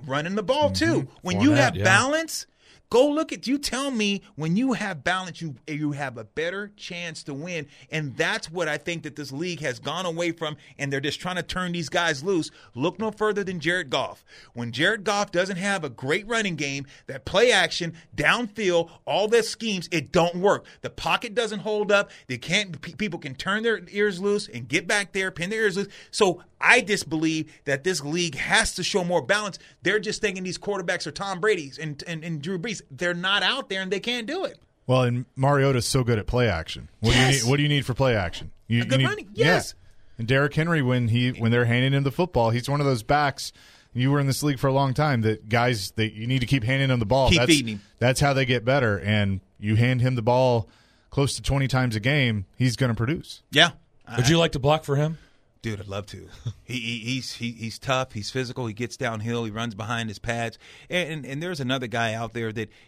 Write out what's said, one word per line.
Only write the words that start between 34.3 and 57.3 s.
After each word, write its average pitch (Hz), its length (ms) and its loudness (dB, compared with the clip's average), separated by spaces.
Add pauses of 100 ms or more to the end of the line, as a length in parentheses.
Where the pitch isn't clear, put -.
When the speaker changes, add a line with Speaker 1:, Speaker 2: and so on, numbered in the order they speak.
Speaker 1:
it. - 140 -8 (260)
Speaker 2:
Well, 127 180 4
and 123 220 0 (100)
Mariota's 135 500 2
so 131 180 2
good 117 140 2
at 98 100 -4
play 123 220 2
action. - 400 -6 (100)
What 113 160 4
Speaker 1:
Yes. - 20 6 (140)
Speaker 2:
do 135 60 4
you 120 60 0
need, 117 60 2
what 143 80 4
do 147 60 2
you 147 60 2
need 143 160 2
for 127 80 -2
play 131 220 2
action? - 360 -4 (160)
You, 117 160 2
Speaker 1:
A - 20 -2
good 113 80 -2
Speaker 2:
you 131 60 6
need, 131 80 4
Speaker 1:
running, 415 260 -4
Speaker 2:
yeah. - 120 4
Speaker 1:
yes. 165 300 2 (420)
Speaker 2:
And 113 100 -6
Derrick 139 260 4
Henry, 160 280 2
when 123 280 2
he, 123 220 4
when 113 200 2
they're 120 140 6
handing 123 280 4
him 139 100 2
the 139 80 0
football, 127 380 2
he's 120 200 -2
one 143 100 0
of 147 80 2
those 120 160 0
backs. 143 480 0 (420)
You 127 180 2
were 143 80 4
in 139 80 0
this 131 160 -2
league 143 160 0
for 143 80 2
a 135 60 2
long 135 200 2
time. 143 280 2
That 110 280 0
guys, 117 420 2
that 110 220 -2
you 107 140 -10
need 131 120 2
to 120 80 -4
keep 135 160 2
handing 135 260 2
him 123 100 4
the 113 60 0
ball. 127 240 4
Speaker 1:
Keep 127 100 6
Speaker 2:
That's, 123 120 4
Speaker 1:
feeding 117 240 2
him. 101 60 -10 (180)
Speaker 2:
that's 131 200 2
how 143 140 4
they 135 120 2
get 123 200 0
better. 120 340 2
And 101 420 0 (180)
you 107 160 0
hand 123 260 4
him 127 140 2
the 120 60 -2
ball 123 460 4 (420)
close - 260 0
to 117 60 -10
twenty 135 260 0
times 123 280 0
a 110 40 0
game, 123 460 0 (120)
he's 123 180 2
gonna 123 200 2
produce. 120 460 -4 (100)
Speaker 1:
Yeah. 160 200 4 (440)
Speaker 3:
Would 120 140 2
you 165 80 6
like 165 160 4
to 143 60 -4
block 147 240 2
for 139 120 0
him? 151 220 0 (460)
Speaker 1:
Dude, 107 160 -6
I'd 101 80 -14
love 101 200 -8
to. 90 260 -16
<laughs> - 40 -20 (300)
He, 113 140 -10
he, 117 180 -6
he's, 123 340 -6